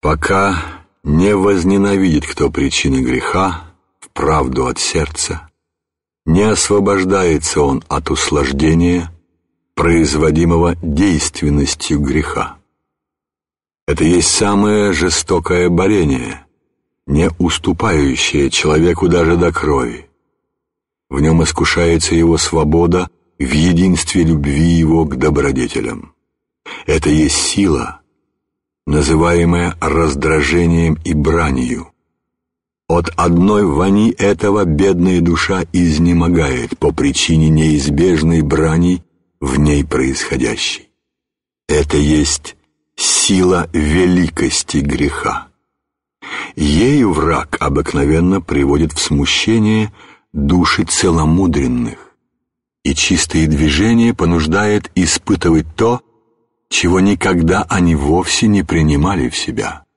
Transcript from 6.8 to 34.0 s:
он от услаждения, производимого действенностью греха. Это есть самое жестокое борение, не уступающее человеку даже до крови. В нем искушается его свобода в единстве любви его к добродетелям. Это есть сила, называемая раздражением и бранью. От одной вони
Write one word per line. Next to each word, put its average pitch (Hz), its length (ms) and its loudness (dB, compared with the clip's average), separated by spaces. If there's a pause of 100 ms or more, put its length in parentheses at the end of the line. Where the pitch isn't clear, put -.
он 69 260 0
от 73 240 -6
услаждения, 78 1000 0 (640)
производимого 82 1080 2
действенностью 76 1160 -2
греха. 73 560 -4 (1300)
Это 80 160 -2
есть 85 240 2
самое 101 680 0
жестокое 87 760 0
борение, 85 760 0 (600)
не 78 320 0
уступающее 78 1120 -2
человеку 80 560 0
даже 85 300 2
до 85 140 2
крови. 67 560 -4 (1040)
В 67 100 -6
нем 80 220 2
искушается 82 720 0
его 82 240 2
свобода 85 720 0 (300)
в 65 120 -4
единстве 87 680 2
любви 78 480 2
его 82 360 2
к 67 100 -4
добродетелям. 65 1000 -2 (720)
Это 76 240 0
есть 76 280 2
сила, 80 640 -2 (840)
называемая 85 960 0
раздражением 78 1200 0
и 85 100 -4
бранью. 73 800 -2 (960)
От 85 280 0
одной 90 500 2
вони 98 460 2